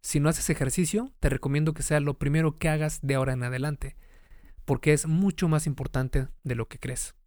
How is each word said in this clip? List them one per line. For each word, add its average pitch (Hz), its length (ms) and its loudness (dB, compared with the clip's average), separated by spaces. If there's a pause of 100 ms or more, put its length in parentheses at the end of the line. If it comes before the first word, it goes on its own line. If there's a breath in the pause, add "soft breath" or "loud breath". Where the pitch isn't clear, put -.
Si - 140 0
no 143 80 4
haces - 220 0
ejercicio, 180 720 0
te 147 80 4
recomiendo 147 440 0
que - 80 -6
sea 151 200 2
lo 143 180 -2
primero 156 380 2
que 170 100 -2
hagas 151 340 0
de 139 140 0
ahora 131 160 2
en 123 120 -2
adelante, 131 520 -4 (720 soft breath)
porque 151 260 2
es 151 160 2
mucho 185 400 2
más 156 180 2
importante 135 640 0 (160)
de 123 120 -2
lo 113 120 -4
que - 100 -16
crees. - 380 -8 (120)